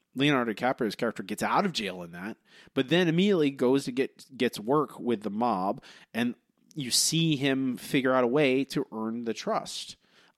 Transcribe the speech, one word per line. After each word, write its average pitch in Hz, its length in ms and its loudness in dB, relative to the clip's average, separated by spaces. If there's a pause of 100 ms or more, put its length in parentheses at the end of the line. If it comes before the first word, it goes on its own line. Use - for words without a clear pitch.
(160)
Leonardo 127 380 2
DiCaprio's 123 420 -2
character 113 280 -2
gets 101 200 -6
out 120 220 2
of 190 80 0
jail 92 300 -6
in 165 80 -14
that, 175 260 -10 (360)
but 131 160 -2
then 175 180 4
immediately 165 440 4
goes 131 340 2
to 135 60 -6
get, 123 340 -4 (120)
gets 120 220 -2
work 131 400 0
with 117 220 0
the 107 80 -6
mob, 107 520 0 (320)
and 120 220 -2 (400)
you 127 160 -6
see 160 460 2
him 135 400 0
figure 131 360 0
out 127 100 4
a 123 40 4
way 131 380 2
to - 260 -4
earn 110 320 -6
the 113 100 -4
trust, - 600 -6 (420)